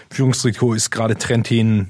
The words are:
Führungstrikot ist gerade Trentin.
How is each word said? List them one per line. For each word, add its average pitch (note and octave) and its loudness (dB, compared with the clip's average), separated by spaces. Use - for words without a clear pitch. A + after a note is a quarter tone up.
Führungstrikot B2+ 0
ist A2+ -2
gerade A2+ -2
Trentin. A2 0